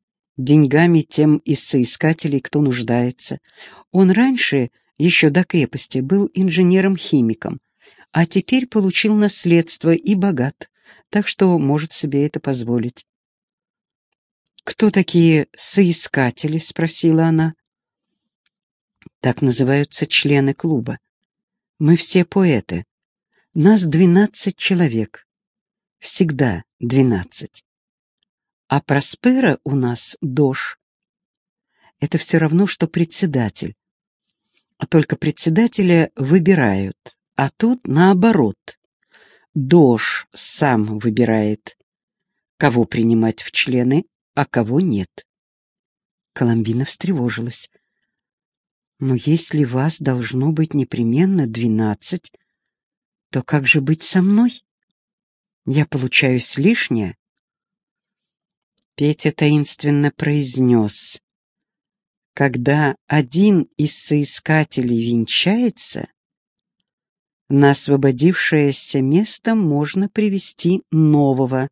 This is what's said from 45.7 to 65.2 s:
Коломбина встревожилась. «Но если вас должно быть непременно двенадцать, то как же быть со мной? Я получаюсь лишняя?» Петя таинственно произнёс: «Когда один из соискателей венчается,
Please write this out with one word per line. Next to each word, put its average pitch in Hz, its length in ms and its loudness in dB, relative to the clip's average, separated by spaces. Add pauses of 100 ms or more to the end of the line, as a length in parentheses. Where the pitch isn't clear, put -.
Коломбина 117 500 -2
встревожилась. 120 840 -6 (1300)
«Но 131 160 0
если 151 480 0
вас 131 380 -2
должно 131 500 -2
быть 156 220 -2
непременно 139 720 0
двенадцать, 110 880 -4 (960)
то 131 140 -4
как 139 240 -2
же 156 120 2
быть 147 240 -2
со - 180 0
мной? 208 440 2 (1000)
Я 147 200 0
получаюсь 127 720 -2
лишняя?» 123 600 0 (1800)
Петя 147 360 -2
таинственно 147 800 0
произнёс: 123 1080 -2 (1120)
«Когда 139 640 0 (120)
один 156 680 2
из 151 200 -4
соискателей 139 1160 -2
венчается, 190 960 -2 (1400)